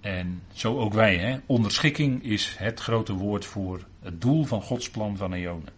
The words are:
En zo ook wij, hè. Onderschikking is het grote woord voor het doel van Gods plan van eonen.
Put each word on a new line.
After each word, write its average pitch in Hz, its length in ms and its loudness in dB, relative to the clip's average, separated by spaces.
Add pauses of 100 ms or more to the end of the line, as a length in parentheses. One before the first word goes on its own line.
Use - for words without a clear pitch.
En 90 420 -4 (100)
zo 113 260 -2
ook 107 140 0
wij, 107 240 6
hè. 123 300 0
Onderschikking 131 760 2
is 107 360 0
het 110 220 -4
grote 110 320 0
woord 98 320 -2
voor 92 420 -6 (140)
het 85 200 -10
doel 143 240 4
van 110 180 -2
Gods - 280 -4
plan 104 260 -4
van 92 160 -4
eonen. 87 460 -6